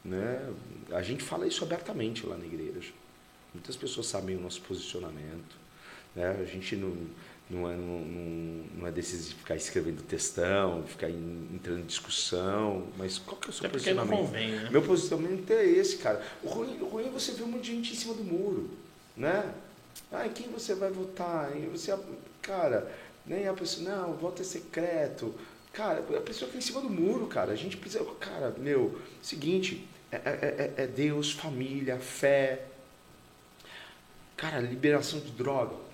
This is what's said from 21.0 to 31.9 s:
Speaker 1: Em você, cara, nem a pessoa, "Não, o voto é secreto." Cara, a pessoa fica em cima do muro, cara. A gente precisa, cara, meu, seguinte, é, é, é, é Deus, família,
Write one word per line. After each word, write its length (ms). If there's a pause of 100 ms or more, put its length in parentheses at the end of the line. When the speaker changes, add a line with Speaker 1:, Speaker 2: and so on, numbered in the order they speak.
Speaker 1:
Em 140
você, 260 (460)
cara, 500 (360)
nem 200
a 60
pessoa, 380
"Não, 220
o 20
voto 260
é 40
secreto." 920 (380)
Cara, 280
a 220
pessoa 260
fica 100
em 80
cima 140
do 80
muro, 380
cara. 260
A 40
gente 200
precisa, 260 (160)
cara, 400
meu, 400 (240)
seguinte, 640 (240)
é, 60
é, 600
é, 80
é 20
Deus, 440
família, 680